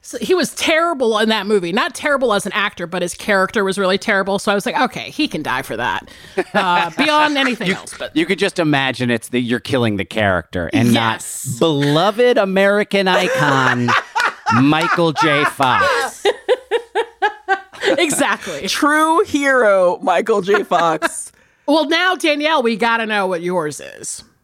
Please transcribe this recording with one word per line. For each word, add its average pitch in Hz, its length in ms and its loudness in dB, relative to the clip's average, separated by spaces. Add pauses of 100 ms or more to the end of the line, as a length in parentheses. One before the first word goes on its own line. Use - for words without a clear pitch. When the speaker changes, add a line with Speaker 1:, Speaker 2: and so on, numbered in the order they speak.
Speaker 1:
s-, - 200 -16
he 294 120 0
was 330 220 0
terrible 285 640 0
in 226 80 2
that 214 180 0
movie. 190 280 0
Not 294 200 0
terrible 269 400 0
as 196 120 0
an 190 80 -6
actor, 196 340 -4
but 180 140 -4
his 175 120 -4
character 196 520 0
was 190 120 -2
really 196 200 2
terrible. 196 420 0
So - 100 -2
I 202 60 2
was 202 100 -2
like, 233 140 -2
"Okay, 160 300 -2
he 302 180 -2
can 160 160 -6
die 127 180 -2
for 127 140 -8
that." 107 340 -4 (440)
Uh, 208 360 2
Speaker 2:
<laughs> - 80 -10
Speaker 1:
beyond 302 400 2
anything 254 300 -2
Speaker 3:
You, 190 60 0
Speaker 1:
else. - 240 -10
But - 180 -8
Speaker 3:
you 165 100 2
could 175 140 -2
just 185 200 -2
imagine 135 520 0
it's 117 160 -2
the, 123 140 0
you're 120 180 -2
killing 117 380 0
the 98 80 -4
character 92 680 -2
and - 220 2
Speaker 1:
Yes. 113 520 -2
Speaker 3:
not 120 140 -8
beloved 170 760 2
American 196 720 2
icon 135 800 2 (340)
Speaker 1:
<laughs> - 380 -2
Speaker 3:
Michael 160 500 2
J. 147 340 0
Fox. - 800 0 (1700)
Speaker 1:
Exactly. 214 720 -2
Speaker 2:
True 311 560 2
hero 226 760 2
Michael 190 400 0
J. 196 220 0
Fox. - 720 -2
<laughs> - 40 -20 (260)
Speaker 1:
Well, 294 220 2
now, 359 240 2
Danielle, 302 480 0
we 226 140 0
gotta 226 320 0
know 208 180 0
what 180 160 -4
yours 170 380 -4
is. - 440 -14 (200)